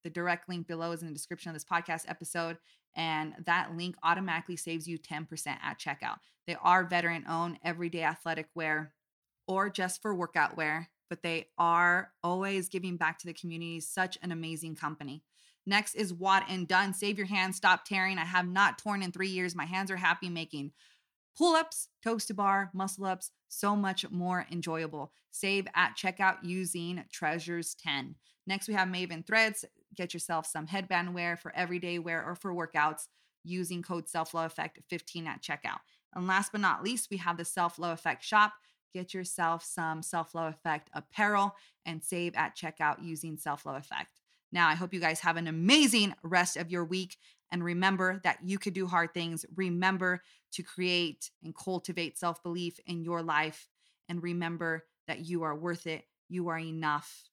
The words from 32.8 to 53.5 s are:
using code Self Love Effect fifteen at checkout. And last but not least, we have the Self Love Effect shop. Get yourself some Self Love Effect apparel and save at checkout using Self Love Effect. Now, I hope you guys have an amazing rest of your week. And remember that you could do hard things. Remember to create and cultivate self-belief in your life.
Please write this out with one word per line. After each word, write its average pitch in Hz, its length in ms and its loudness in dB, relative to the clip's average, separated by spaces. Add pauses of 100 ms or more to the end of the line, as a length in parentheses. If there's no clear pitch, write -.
using 175 400 -4
code 170 260 -6
Self 165 260 -2
Love 160 180 0
Effect 160 260 -6 (100)
fifteen 165 380 -8
at - 160 -8
checkout. - 360 -6 (360)
And 180 120 -4
last 190 260 2
but 214 80 -2
not 180 240 2
least, 233 260 -2
we 202 80 -2
have 175 180 -2
the 170 80 -6
Self 175 340 -2
Love 170 160 -2
Effect 165 280 -4
shop. 208 300 6 (420)
Get 180 180 -8
yourself 170 520 -2
some 160 380 -4
Self 165 320 -4
Love 160 200 -4
Effect 151 400 -4
apparel 202 600 2 (300)
and 160 200 -8
save 175 320 -2
at - 200 0
checkout 156 460 -2
using 160 340 -8
Self 147 300 -6
Love 139 100 -6
Effect. - 440 -10 (320)
Now, 170 160 6
I 156 60 4
hope 180 200 -4
you 175 60 -2
guys 160 200 2
have 165 160 2
an 165 120 -2
amazing 214 760 6
rest 175 340 4
of 170 140 -4
your 175 140 0
week. 185 320 -4 (340)
And 175 120 -2
remember 185 640 2
that 165 200 2
you 196 140 -2
could 190 160 -4
do 185 120 -2
hard 170 280 2
things. 170 400 -4
Remember 180 680 2 (300)
to 175 100 -8
create 175 680 -2 (140)
and 165 100 -10
cultivate 175 640 -6
self-belief 170 680 -4
in 170 160 -4
your 170 200 -2
life. 156 460 0 (400)